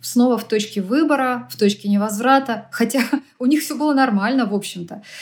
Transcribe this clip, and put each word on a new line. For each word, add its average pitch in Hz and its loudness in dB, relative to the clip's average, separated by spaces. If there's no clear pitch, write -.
снова 247 2
в 208 -6
точке 208 -2
выбора, 254 0
в - -16
точке 202 0
невозврата, 214 0
хотя 233 0
<laughs> - -20
у 254 -2
них 302 2
всё 302 -6
было 294 0
нормально, 247 2
в 202 -4
общем-то. - -8